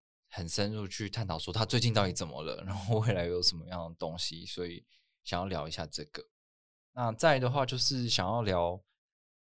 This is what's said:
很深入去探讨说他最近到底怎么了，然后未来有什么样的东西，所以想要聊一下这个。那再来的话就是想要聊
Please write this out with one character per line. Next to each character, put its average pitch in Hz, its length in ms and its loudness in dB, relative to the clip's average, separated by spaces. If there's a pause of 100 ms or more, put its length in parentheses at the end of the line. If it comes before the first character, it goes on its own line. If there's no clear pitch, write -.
(280)
很 85 200 -6
深 101 240 0
入 107 140 -4
去 95 240 -6
探 110 160 -4
讨 85 100 -2
说 87 160 -6
他 110 140 2
最 120 140 2
近 117 120 4
到 104 140 4
底 90 60 0
怎 87 160 -4
么 69 120 -8
了， 76 220 -6
然 95 100 -6
后 98 280 2
未 107 120 2
来 87 120 2
有 87 180 0
什 87 140 4
么 78 100 -10
样 87 220 -6
的 82 80 -14
东 82 200 -4
西， 87 300 -6
所 90 180 -6
以 85 220 -10 (380)
想 87 160 -2
要 95 60 -2
聊 80 200 -4
一 80 60 -8
下 82 120 -6
这 76 200 -8
个。 - 200 -14 (680)
那 120 180 0
再 151 220 6
来 135 80 6
的 127 100 4
话 139 160 2
就 - 100 -2
是 123 320 2
想 98 160 2
要 113 180 2
聊 90 380 2 (720)